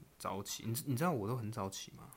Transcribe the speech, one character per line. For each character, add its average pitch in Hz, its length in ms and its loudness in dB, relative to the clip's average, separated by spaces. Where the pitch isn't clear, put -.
早 98 260 -2
起， - 220 -4
你， 113 60 2
你 139 100 4
知 131 80 4
道 180 80 6
我 107 160 2
都 120 80 2
很 113 160 -2
早 98 180 0
起 - 240 -8
吗？ - 240 -14